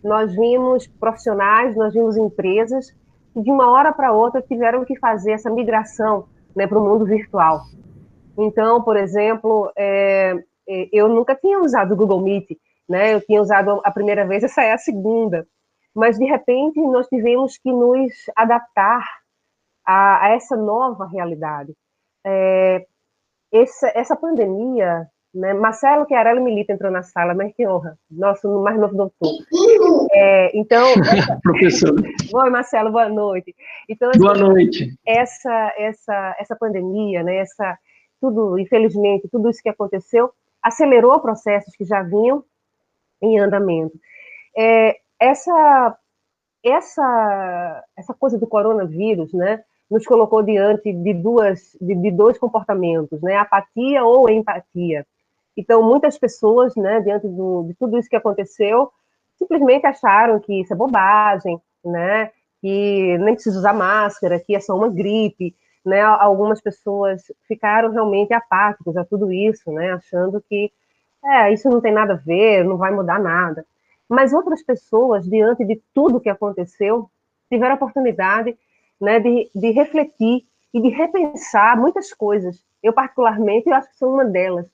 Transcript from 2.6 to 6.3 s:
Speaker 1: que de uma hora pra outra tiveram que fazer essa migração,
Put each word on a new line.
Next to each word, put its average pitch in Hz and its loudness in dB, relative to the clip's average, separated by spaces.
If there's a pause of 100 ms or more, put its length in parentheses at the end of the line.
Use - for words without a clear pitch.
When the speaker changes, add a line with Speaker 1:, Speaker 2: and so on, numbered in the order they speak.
Speaker 1:
que 220 -6
de 220 -2
uma 269 4
hora 277 4
pra 262 -2
outra 240 0
tiveram 240 -2
que 254 -8
fazer 214 -2
essa 214 -6
migração, 214 -4 (260)